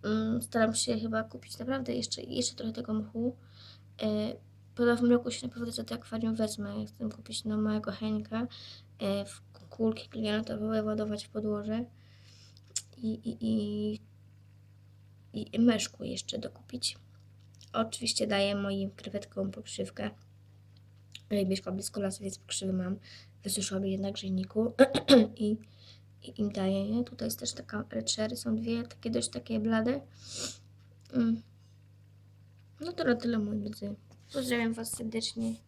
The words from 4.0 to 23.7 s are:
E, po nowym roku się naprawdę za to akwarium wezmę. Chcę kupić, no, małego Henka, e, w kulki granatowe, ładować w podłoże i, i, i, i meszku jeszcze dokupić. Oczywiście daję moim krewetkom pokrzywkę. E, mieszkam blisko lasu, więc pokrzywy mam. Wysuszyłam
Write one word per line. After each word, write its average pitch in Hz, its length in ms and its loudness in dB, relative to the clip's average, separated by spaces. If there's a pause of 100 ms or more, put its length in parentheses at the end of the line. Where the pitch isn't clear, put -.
E, 214 340 0 (400)
po 240 100 4
nowym 240 260 6
roku 240 200 6
się 247 160 -6
naprawdę 233 240 -6
za 233 120 -6
to 226 120 -4
akwarium 226 400 -2
wezmę. 214 500 -2
Chcę 214 240 -6
kupić, - 360 -8
no, 214 120 2
małego 214 340 2
Henka, 214 560 -2 (520)
e, 202 260 0
w - 160 -16 (280)
kulki 220 400 0
granatowe, 220 760 0
ładować 214 420 -2
w - 40 -20
podłoże 214 560 -2 (1120)
i, 220 260 -2
i, 214 760 0 (1300)
i, 214 220 -8
i 226 40 2
meszku 233 440 4
jeszcze - 360 -6
dokupić. - 580 -6 (760)
Oczywiście 226 540 0
daję 202 280 4
moim 196 360 -2
krewetkom 196 600 -6
pokrzywkę. - 580 -6 (1200)
E, 202 160 2
mieszkam 190 300 -2
blisko 202 260 -4
lasu, 190 220 -4
więc 190 140 -6
pokrzywy - 360 -4
mam. 185 260 -2 (440)
Wysuszyłam 196 420 -2